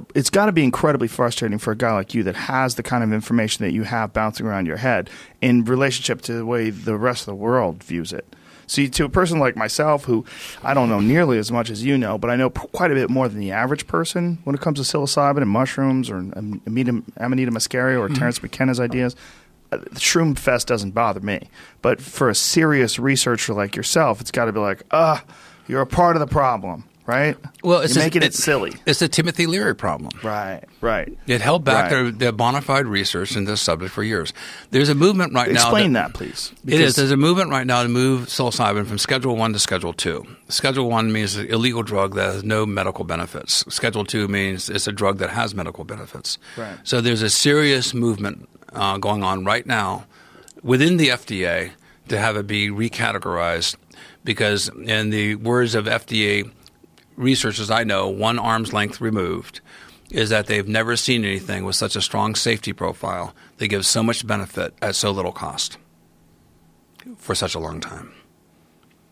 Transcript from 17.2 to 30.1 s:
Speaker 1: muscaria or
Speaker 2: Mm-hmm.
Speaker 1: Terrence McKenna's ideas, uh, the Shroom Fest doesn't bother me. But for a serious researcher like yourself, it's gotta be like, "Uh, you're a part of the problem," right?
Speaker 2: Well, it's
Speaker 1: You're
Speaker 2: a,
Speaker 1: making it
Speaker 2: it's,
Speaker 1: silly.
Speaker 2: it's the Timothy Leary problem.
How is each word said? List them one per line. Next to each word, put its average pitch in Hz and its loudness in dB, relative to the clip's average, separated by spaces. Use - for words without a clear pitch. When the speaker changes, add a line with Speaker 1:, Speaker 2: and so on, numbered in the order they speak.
Speaker 1:
muscaria 127 0
or 104 0
Speaker 2:
Mm-hmm. 143 0
Speaker 1:
Terrence 120 0
McKenna's 127 0
ideas, 123 0
uh, 135 -2
the - -12
Shroom 165 4
Fest 123 2
doesn't 101 0
bother 107 0
me. 101 -4
But - 2
for 135 0
a 101 2
serious 143 2
researcher 123 0
like 101 -2
yourself, 120 2
it's - -12
gotta 117 0
be 110 -2
like, 101 -2
"Uh, 156 4
you're 123 0
a 131 -2
part 170 4
of 160 2
the 143 -2
problem," 101 0
right? 139 0
Speaker 2:
Well, 175 4
it's 143 0
Speaker 1:
You're 151 6
Speaker 2:
a, - 4
Speaker 1:
making 165 2
it 165 6
Speaker 2:
it's, - -2
Speaker 1:
silly. 127 0
Speaker 2:
it's 147 2
the 170 2
Timothy 165 0
Leary 175 0
problem. 78 -4